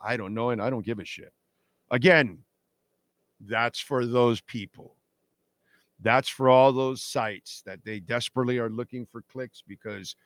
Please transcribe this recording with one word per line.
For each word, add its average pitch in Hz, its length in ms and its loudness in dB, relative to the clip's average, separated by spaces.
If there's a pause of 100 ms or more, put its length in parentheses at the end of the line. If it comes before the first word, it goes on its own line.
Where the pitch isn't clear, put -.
I 117 140 -4
don't 101 160 -8
know, 117 160 -2
and 113 120 -2
I 120 100 -2
don't 110 140 -6
give 110 120 -6
a 90 80 -12
shit. - 260 -18 (600)
Again, 127 480 4 (1000)
that's 113 400 -2
for 127 260 -2
those 120 360 4
people. - 540 -14 (1040)
That's 117 280 2
for 131 200 0
all 131 220 8
those 131 320 -4
sites - 600 -8
that 95 180 -16
they 107 160 -10
desperately 120 580 -4
are 117 120 -4
looking 120 360 -10
for 117 160 -20
clicks - 460 -16
because 101 480 -14 (100)